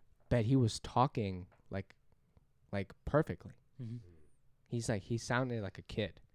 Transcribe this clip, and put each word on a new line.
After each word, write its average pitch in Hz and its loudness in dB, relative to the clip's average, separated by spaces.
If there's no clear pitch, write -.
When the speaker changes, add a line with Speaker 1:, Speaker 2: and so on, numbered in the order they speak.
Speaker 1:
But 120 4
he 131 4
was 120 4
talking, 101 0
like, - -8
like, 98 -4
perfectly. - 0
Speaker 2:
Mm-hmm. 117 -8
Speaker 1:
He's 117 -2
like, 107 0
he 117 -2
sounded 123 0
like 95 -8
a - -14
kid. - -4